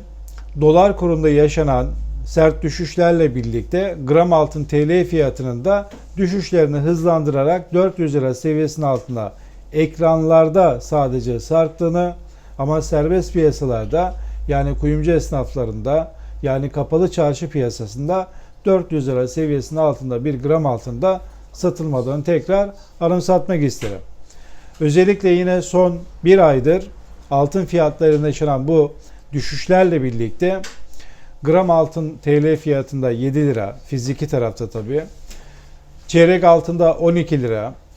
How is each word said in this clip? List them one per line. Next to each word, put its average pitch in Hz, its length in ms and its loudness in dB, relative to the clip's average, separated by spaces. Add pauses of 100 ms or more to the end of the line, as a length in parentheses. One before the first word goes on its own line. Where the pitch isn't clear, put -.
(600)
dolar 175 360 6
kurunda 160 320 0
yaşanan 147 580 2 (380)
sert 156 380 2
düşüşlerle 165 720 0
birlikte 127 720 -4
gram 170 280 4
altın 151 300 2
T 147 260 0
L 175 160 2
fiyatının 131 600 -2
da 202 240 0 (280)
düşüşlerini 175 600 0
hızlandırarak 160 960 0
dört 185 260 0
yüz 151 160 -2
lira 131 180 0
seviyesinin 151 520 -2
altına 123 480 -4 (400)
ekranlarda 160 1080 2
sadece 127 580 -2
sarktığını 165 760 -2 (440)
ama 151 220 -2
serbest 160 520 0
piyasalarda, 147 840 0 (320)
yani 139 300 -2
kuyumcu 151 340 0
esnaflarında, 131 1000 -2 (320)
yani 135 260 -2
kapalı 160 420 -2
çarşı 147 380 -2
piyasasında 135 800 -4 (380)
dört 185 260 2
yüz 143 160 -2
lira 127 200 0
seviyesinin 151 520 -2
altında 131 460 -2
bir 135 160 -4
gram 151 240 0
altında 139 560 -2 (320)
satılmadığını 147 720 -4
tekrar 180 460 0 (300)
anımsatmak 175 640 0
isterim. 107 380 -4 (760)
Özellikle 185 500 2
yine 180 320 2
son 180 360 0 (260)
bir 180 260 6
aydır 147 380 2 (440)
altın 147 340 0
fiyatlarında 151 600 2
yaşanan 143 400 -2
bu 151 260 4 (400)
düşüşlerle 170 680 2
birlikte 127 580 -2 (840)
gram 175 260 2
altın 160 540 0
T 147 200 4
L 156 140 2
fiyatında 139 540 -2
yedi 135 360 0
lira, 110 380 -4
fiziki 135 420 -6
tarafta 120 420 -4
tabii, 120 340 -6 (1040)
çeyrek 175 360 4
altında 170 500 4
on 170 220 2
iki 156 260 0
lira, 113 320 -4 (240)